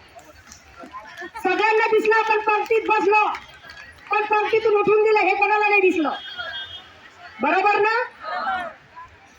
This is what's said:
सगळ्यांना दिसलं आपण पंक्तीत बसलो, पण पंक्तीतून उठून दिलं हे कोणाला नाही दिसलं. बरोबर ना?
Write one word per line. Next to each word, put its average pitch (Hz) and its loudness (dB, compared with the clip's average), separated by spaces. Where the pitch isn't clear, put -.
सगळ्यांना 427 0
दिसलं 440 2
आपण 427 2
पंक्तीत 427 0
बसलो, 427 2
पण 427 0
पंक्तीतून 415 2
उठून 427 4
दिलं 427 4
हे 392 2
कोणाला 415 2
नाही 403 2
दिसलं. 330 2
बरोबर 381 0
ना? 440 0